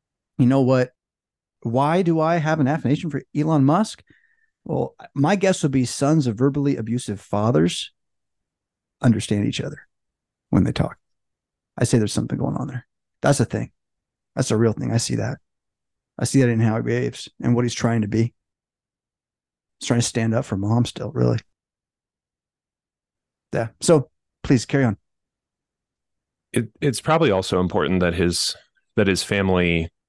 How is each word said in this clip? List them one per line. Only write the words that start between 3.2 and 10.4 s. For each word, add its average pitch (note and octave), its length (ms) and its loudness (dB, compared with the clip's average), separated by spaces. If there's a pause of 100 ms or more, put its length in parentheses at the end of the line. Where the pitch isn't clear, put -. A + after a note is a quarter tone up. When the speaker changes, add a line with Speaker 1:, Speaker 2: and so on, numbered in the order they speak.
Speaker 1:
Elon D3+ 300 2
Musk? F3 380 0 (600)
Well, - 320 -6 (200)
my D3 200 2
guess F#3+ 280 0
would C#3+ 80 2
be C3 140 2
sons C#3+ 420 2
of G#2 100 -2
verbally C#3 400 0
abusive A2 420 -6
fathers C3 720 0 (1120)
understand G#2+ 460 0
each - 140 -6
other - 260 -12 (640)